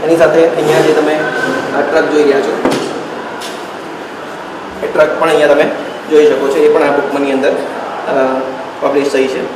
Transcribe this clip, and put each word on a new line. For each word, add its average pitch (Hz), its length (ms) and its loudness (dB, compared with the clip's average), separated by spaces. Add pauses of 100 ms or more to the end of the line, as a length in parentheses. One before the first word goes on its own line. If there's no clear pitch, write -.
એની 165 120 4
સાથે 165 320 6
અહીંયા - 320 2
જે - 120 4
તમે 151 220 2 (640)
આ 139 40 0
ટ્રક 156 320 0
જોઈ 151 100 4
રહ્યા 139 180 4
છો, - 300 -2 (2000)
એ - 40 -4
ટ્રક - 340 2
પણ 160 80 2
અહીંયા 151 200 4
તમે 147 220 4 (400)
જોઈ 151 160 6
શકો 135 220 2
છો. - 80 0
એ 151 120 4
પણ 151 140 4
આ 143 80 2
બુકની 139 420 0
અંદર, 135 180 0
અ, - 920 -2 (400)
પબ્લિશ 143 320 0
થઈ 131 140 2
છે. 127 140 -4 (160)